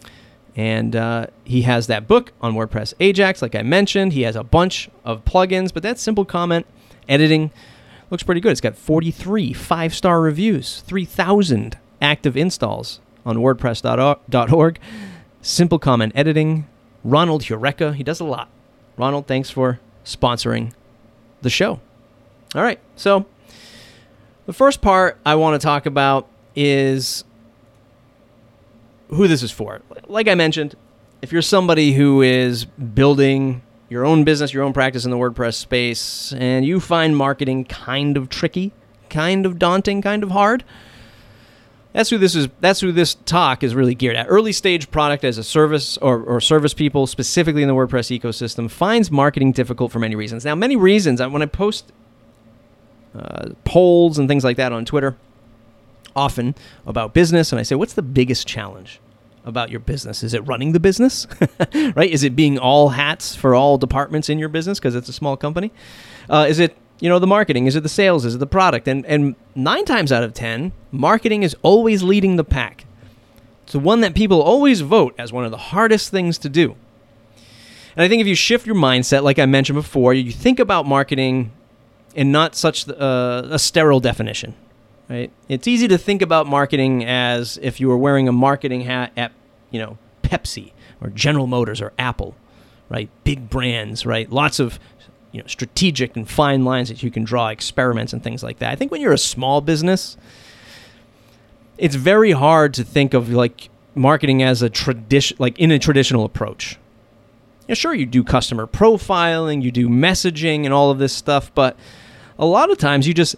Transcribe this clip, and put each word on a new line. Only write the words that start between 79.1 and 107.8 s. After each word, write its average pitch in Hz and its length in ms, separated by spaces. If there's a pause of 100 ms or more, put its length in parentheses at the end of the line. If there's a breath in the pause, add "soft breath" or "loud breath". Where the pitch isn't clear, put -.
like 139 160
I 143 80
mentioned 135 300
before, 131 360
you 127 180
think 247 300
about 190 260
marketing 131 640 (640)
in 139 160
not 156 240
such, - 340
uh, 127 640
a 151 80
sterile 147 420
definition, 113 540 (540)
right? 120 240 (160)
It's 131 180
easy 233 220
to 185 100
think 202 240
about 160 240
marketing 135 580
as 120 560
if 131 200
you 131 80
were 123 100
wearing 135 300
a 123 40
marketing 131 500
hat 123 340
at, 120 160 (380)
you 117 100
know, 110 180 (240)
Pepsi - 500 (300 soft breath)
or - 80
General 135 360
Motors 120 360
or 104 160
Apple, 120 360 (540 soft breath)
right? 113 220 (140)
Big 135 260
brands, 117 560
right? 113 240
Lots 147 300
of, 123 180 (540 soft breath)
you 113 80
know, - 60
strategic 131 680
and 110 120
fine 139 360
lines 127 240
that 113 140
you 120 80
can 113 140
draw, 113 240
experiments 117 640
and 120 100
things 120 200
like 117 180
that. 120 100
I 135 60
think 277 140
when 320 100
you're 247 120
a 135 60
small 135 420
business, 160 560 (1600 loud breath)
it's 143 200
very 196 360
hard 147 420
to 123 100
think 139 280
of, 117 180
like, 120 380 (260)
marketing 135 480
as 127 200
a 117 80
tradi-, 120 680
like, 123 200
in 160 120
a 151 80
traditional 131 460
approach. - 540 (920)
Yeah, 240 60
sure, 330 200